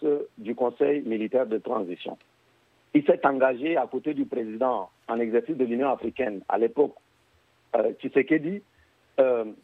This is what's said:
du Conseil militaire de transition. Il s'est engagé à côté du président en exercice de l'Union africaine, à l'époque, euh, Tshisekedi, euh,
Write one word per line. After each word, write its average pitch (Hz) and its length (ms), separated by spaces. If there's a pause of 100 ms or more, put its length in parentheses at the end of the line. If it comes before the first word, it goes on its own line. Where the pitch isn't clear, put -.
(400)
du 113 160
Conseil 139 480
militaire 110 420
de 110 140
transition. 95 580 (760)
Il 147 100
s'est 175 200
engagé 135 520
à 127 80
côté 139 300
du 139 100
président 117 640 (180)
en 117 120
exercice 117 380
de 127 80
l'Union 123 260
africaine, 110 580
à 98 80
l'époque, 117 380 (800)
euh, 113 160 (100)
Tshisekedi, 156 640 (560)
euh, 123 260 (180)